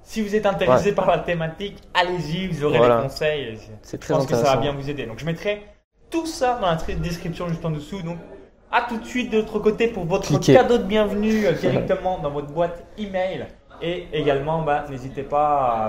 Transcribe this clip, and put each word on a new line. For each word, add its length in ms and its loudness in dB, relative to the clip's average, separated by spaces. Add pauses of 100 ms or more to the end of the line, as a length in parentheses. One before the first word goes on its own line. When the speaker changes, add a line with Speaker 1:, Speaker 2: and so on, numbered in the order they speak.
Speaker 1:
Si 180 -6
vous 160 0
êtes 80 2
intéressé 460 4
Speaker 2:
ouais. 40 0
Speaker 1:
par 140 0
la 120 4
thématique, 580 -6 (160)
allez-y, 540 0
vous 160 -4
aurez 120 2
Speaker 2:
Voilà. 220 6
Speaker 1:
les 60 0
conseils. 400 -2
Et 140 -10 (220)
Speaker 2:
C'est 160 -12
Speaker 1:
je 100 -16
Speaker 2:
très 80 -2
Speaker 1:
pense 120 2
que 80 -2
ça 80 2
va 80 4
Speaker 2:
intéressant. 100 4
Speaker 1:
bien 220 -2
vous 80 -6
aider. 160 -6
Donc 120 -12
je 60 -10
mettrai 380 -4 (480)
tout 160 -2
ça 340 0
dans 80 0
la 80 2
tri-, 200 -4
description 520 -6
juste 160 -4
en 60 -2
dessous. 320 -6
Donc 160 -8 (520)
à 120 4
tout 160 -6
de 80 -12
suite 260 -4
de 60 2
l'autre 200 -2
côté 300 2
pour 160 -6
votre 240 -2
Speaker 2:
Cliquez. 240 6
Speaker 1:
cadeau 240 8
de 80 0
bienvenue, 640 2
euh, 60 4
Speaker 2:
<laughs> 80 -4
Speaker 1:
directement 580 0
dans 120 -4
votre 220 -6
boîte 320 -2 (140)
email. 480 -4 (340)
Et 320 -6
également, 500 0
bah, 280 0
n'hésitez 320 -10
pas, 680 2